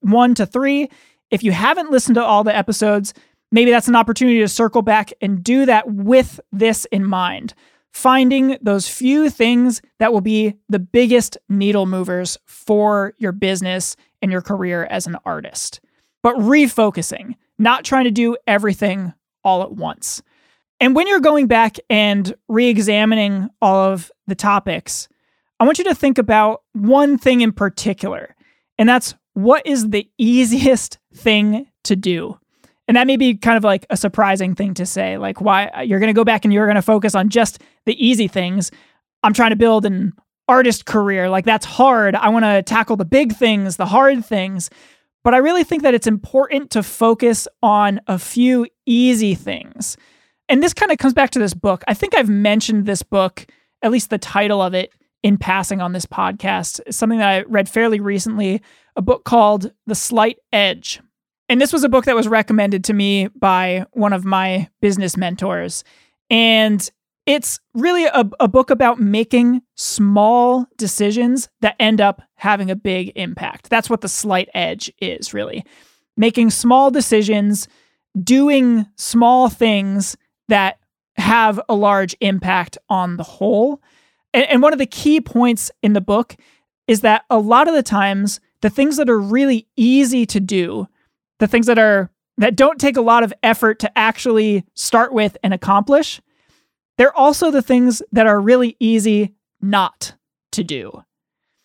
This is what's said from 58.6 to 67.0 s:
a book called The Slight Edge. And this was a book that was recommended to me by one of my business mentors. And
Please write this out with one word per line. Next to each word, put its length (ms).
a 60
book 220
called 480
The 80
Slight 420
Edge. 480
And 100
this 140
was 100
a 60
book 160
that 100
was 120
recommended 560
to 100
me 360
by 640
one 200
of 120
my 440
business 360
mentors. 640
And 580